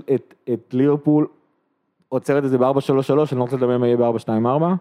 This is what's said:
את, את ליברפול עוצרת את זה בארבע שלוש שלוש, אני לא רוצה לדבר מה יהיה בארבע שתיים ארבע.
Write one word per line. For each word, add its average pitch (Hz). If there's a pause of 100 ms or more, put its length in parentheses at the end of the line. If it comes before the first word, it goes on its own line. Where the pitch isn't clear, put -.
(160)
את, - (200)
את 113
ליברפול 147 (840)
עוצרת 139
את 135
זה 127
בארבע 135
שלוש 135
שלוש, 147
אני 127
לא 123
רוצה 120
לדבר 123
מה 123
יהיה 120
בארבע 117
שתיים 113
ארבע. 156